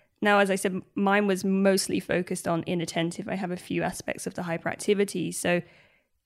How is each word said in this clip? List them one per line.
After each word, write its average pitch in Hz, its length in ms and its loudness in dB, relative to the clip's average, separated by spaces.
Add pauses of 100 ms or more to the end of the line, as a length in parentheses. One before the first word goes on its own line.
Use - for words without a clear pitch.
(220)
Now, 208 160 6
as 202 120 6
I 190 40 4
said, 190 260 -2 (140)
mine 202 320 4
was 190 180 2
mostly 190 560 4
focused 180 480 -2
on 165 140 0
inattentive. 175 680 -4
I - 60 -4
have 175 160 -6
a 180 80 -6
few 170 240 -4
aspects - 440 -6
of - 60 -6
the - 100 -8
hyperactivity. 175 920 -4
So 175 260 0 (640)